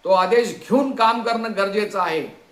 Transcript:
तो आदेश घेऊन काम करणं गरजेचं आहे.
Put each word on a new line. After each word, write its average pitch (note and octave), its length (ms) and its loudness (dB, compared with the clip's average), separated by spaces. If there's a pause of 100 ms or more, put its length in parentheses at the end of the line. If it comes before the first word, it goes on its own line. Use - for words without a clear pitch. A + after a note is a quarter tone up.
तो F3+ 60 -4
आदेश F#3+ 380 4
घेऊन B3+ 460 -2
काम A3+ 280 2
करणं A3+ 340 -4
गरजेचं G3 440 -2
आहे. D#3+ 360 -4 (160)